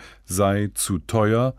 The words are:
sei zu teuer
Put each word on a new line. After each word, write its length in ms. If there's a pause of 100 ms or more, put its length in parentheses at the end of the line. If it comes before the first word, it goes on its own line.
(240)
sei 500
zu 240
teuer 600